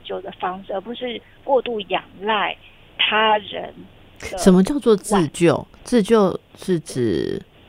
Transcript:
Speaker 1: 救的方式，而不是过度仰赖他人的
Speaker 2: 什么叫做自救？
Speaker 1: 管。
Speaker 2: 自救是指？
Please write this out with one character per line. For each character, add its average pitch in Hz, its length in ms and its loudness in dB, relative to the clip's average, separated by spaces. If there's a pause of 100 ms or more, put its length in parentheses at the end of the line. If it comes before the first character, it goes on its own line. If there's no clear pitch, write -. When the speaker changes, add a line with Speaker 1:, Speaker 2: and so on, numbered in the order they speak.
Speaker 1:
救 185 180 -10
的 190 120 -14
方 190 300 -8
式， 202 100 -12
而 196 60 -6
不 214 140 -12
是 233 260 -10 (240)
过 285 160 2
度 226 220 -6
仰 180 220 -6 (180)
赖 202 340 -2 (440)
他 214 400 2
人 175 340 -12 (460)
的 - 180 -12
Speaker 2:
什 185 160 8
么 185 80 8
叫 285 160 0
做 226 180 4
自 190 340 0
救？ 160 260 2
Speaker 1:
管。 - 120 -8 (160)
Speaker 2:
自 233 200 2
救 208 360 2 (160)
是 180 240 -4
指？ 73 640 -4 (280)